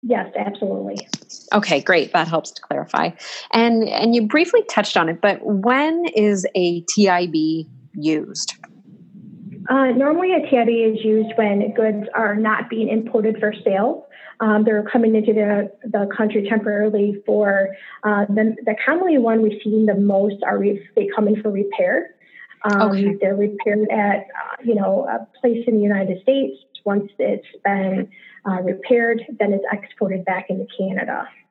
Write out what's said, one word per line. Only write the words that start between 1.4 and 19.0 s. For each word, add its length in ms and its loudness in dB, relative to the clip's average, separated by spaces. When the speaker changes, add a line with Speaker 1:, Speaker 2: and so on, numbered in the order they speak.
Speaker 2:
Okay, 280 2
great. 320 2
That 140 2
helps 260 -4
to 100 -18
clarify. 480 -4
And, 360 4
and 280 2
you 100 2
briefly 420 2
touched 280 0
on 120 2
it, 120 -4
but 240 0
when 640 0
is 380 2
a 240 0
T 280 2
I 180 2
B 420 -2
used? 600 -4
Speaker 1:
Uh, 180 2
normally 460 2
a 160 0
T 80 4
I 80 4
B 100 2
is 300 0
used 300 2
when 400 0
goods 400 0
are 220 0
not 340 -2
being 180 -2
imported 520 0
for 120 0
sale. 420 -2
Um, 240 2
they're 220 2
coming 320 2
into 160 2
the, 400 0
the 340 -2
country 320 0
temporarily 760 0
for, 440 2
uh, 220 2
the, 280 2
the 120 -2
commonly 320 2